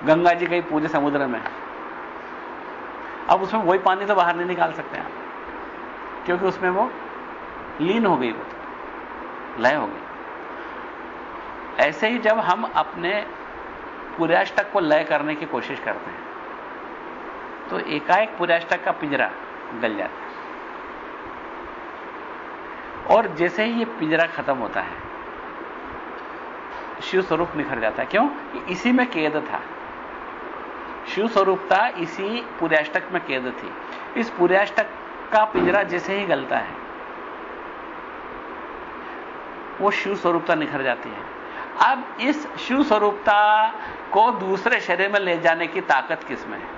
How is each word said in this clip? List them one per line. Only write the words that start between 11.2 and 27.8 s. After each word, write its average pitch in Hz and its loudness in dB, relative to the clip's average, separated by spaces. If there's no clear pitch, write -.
ऐसे 151 4
ही 240 0
जब 214 4
हम 185 2
अपने 175 0
पूर्याष्टक 185 4
को 202 4
लय 156 6
करने 151 2
की 156 -6
कोशिश 127 -4
करते 101 -4
हैं, 87 -12
तो 185 -2
एकाएक 180 2
पूर्याष्टक 175 2
का - 2
पिंजरा 131 2
गल 110 0
जाता - -4
है, - -10
और 220 6
जैसे 175 2
ही 233 2
ये 233 2
पिंजरा 165 4
खत्म 139 0
होता 101 -2
है, 92 -6
शिव 185 2
स्वरूप 170 2
निखर 139 -2
जाता 113 0